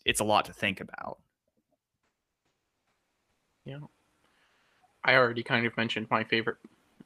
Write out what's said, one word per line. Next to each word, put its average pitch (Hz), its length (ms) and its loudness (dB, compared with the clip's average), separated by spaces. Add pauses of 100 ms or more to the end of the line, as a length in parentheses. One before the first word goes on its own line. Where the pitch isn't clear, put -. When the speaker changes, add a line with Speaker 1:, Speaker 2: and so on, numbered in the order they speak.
Speaker 1:
it's - 160 0
a 107 40 0
lot 107 220 4
to 175 60 -16
think 101 280 -4
about. - 380 -12 (2500)
Speaker 2:
Yeah. 139 160 -14 (1200)
I 123 120 6
already 117 260 4
kind 120 240 0
of 113 100 -4
mentioned 113 340 -2
my 110 140 2
favorite, 113 320 0 (500)